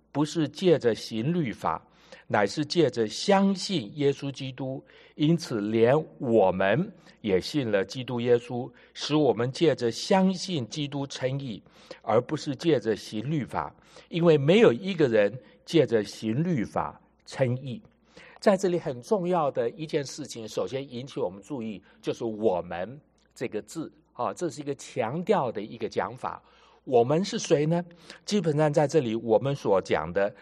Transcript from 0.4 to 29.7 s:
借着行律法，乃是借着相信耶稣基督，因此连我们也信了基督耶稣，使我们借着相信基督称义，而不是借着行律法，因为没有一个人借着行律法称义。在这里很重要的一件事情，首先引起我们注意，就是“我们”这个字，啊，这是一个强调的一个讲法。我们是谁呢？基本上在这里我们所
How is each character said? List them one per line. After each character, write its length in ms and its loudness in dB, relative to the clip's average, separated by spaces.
借 320 4
着 160 2
行 380 -4
律 180 0
法， 340 -4
乃 200 2
是 160 -4
借 260 2
着 160 0
相 480 2
信 440 -4
耶 120 2
稣 220 -6
基 220 -10
督， 280 -8
因 200 4
此 240 -4
连 340 4
我 320 4
们 400 2
也 200 2
信 300 -4
了 120 2
基 200 -8
督 180 -6
耶 160 4
稣， 340 -6
使 220 -4
我 180 4
们 180 -2
借 240 2
着 160 -2
相 400 2
信 380 -6
基 180 -6
督 200 -6
称 320 -4
义， 200 -10
而 180 2
不 160 -6
是 180 -6
借 240 2
着 160 0
行 360 -8
律 120 -4
法， 300 -6
因 140 -2
为 140 8
没 220 6
有 120 10
一 220 -4
个 140 4
人 280 4
借 220 4
着 160 2
行 400 -2
律 200 0
法 380 -6
称 320 -2
义。 240 -10
在 160 4
这 120 -2
里 100 0
很 240 -6
重 260 -2
要 220 2
的 220 -2
一 160 -10
件 160 -2
事 240 -10
情， 200 -12
首 200 -4
先 200 -8
引 200 -12
起 120 -12
我 80 -2
们 140 -10
注 220 -10
意， 180 -10
就 140 -6
是 100 -8
“我 380 0
们” 400 -10
这 140 -8
个 160 -6
字， 280 -10
啊， 180 -4
这 200 -6
是 100 -14
一 20 -12
个 120 -6
强 480 -6
调 280 0
的 80 -6
一 200 -12
个 100 -6
讲 260 -4
法。 240 -8
我 200 4
们 220 2
是 140 -6
谁 260 2
呢？ 180 0
基 160 0
本 160 0
上 160 4
在 160 4
这 120 2
里 160 -2
我 240 4
们 160 -2
所 260 2